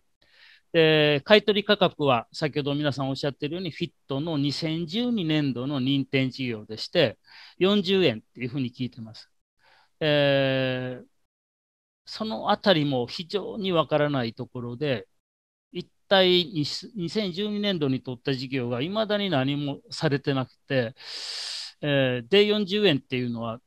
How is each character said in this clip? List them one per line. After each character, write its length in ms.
で、 520
買 180
取 200
価 140
格 260
は 280
先 240
ほ 80
ど 120
皆 180
さ 100
ん 60
お 40
っ 20
し 100
ゃ 60
っ 20
て 140
る 80
よ 60
う 20
に、 80
フ 140
ィ 20
ッ 40
ト 140
の 160
二 140
千 340
十 260
二 140
年 280
度 140
の 140
認 240
定 240
事 160
業 200
で 120
し 120
て、 280
四 240
十 220
円 160
っ 20
て 80
い 40
う 40
ふ 60
う 60
に 100
聞 140
い 60
て 100
ま 140
す。 160
え 1040
ー、 20
そ 200
の 260
あ 60
た 160
り 120
も 220
非 200
常 300
に 140
わ 160
か 120
ら 100
な 140
い 100
と 140
こ 140
ろ 160
で、 300
一 180
体 380
二 640
千 220
十 160
二 120
年 200
度 100
に 120
取 160
っ 40
た 120
事 160
業 200
が 120
未 260
だ 100
に 120
何 260
も 260
さ 180
れ 100
て 140
な 120
く 120
て、 280
え 440
ー、 40
で、 160
四 200
十 220
円 100
っ 40
て 160
い 80
う 40
の 120
は 260